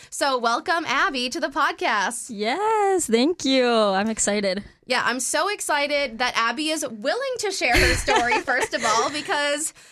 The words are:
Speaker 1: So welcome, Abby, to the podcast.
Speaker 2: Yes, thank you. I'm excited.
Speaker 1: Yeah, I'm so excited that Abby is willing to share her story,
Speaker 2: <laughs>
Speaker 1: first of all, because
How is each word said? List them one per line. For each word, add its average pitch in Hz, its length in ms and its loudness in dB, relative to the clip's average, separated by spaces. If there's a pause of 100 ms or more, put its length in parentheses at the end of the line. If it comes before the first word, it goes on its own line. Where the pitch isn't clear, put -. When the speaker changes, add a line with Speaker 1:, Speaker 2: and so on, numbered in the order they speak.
(100)
Speaker 1:
So 277 260 0
welcome, 311 500 0
Abby, 269 440 0
to 320 80 -6
the 302 100 -2
podcast. 269 800 0
Speaker 2:
Yes, 381 800 0
thank 254 380 2
you. 262 260 4
I'm 208 400 2
excited. 202 540 -2 (220)
Speaker 1:
Yeah, 247 180 0
I'm 240 160 0
so 311 280 0
excited 285 720 -2
that 247 180 -2
Abby 233 340 -2
is 311 160 -2
willing 339 520 -4
to 403 140 -4
share 262 240 2
her - 180 4
story, 427 460 2
Speaker 2:
<laughs> - 0 -
Speaker 1:
first 262 340 -2
of 254 100 -2
all, 233 260 2
because 294 640 -2 (200)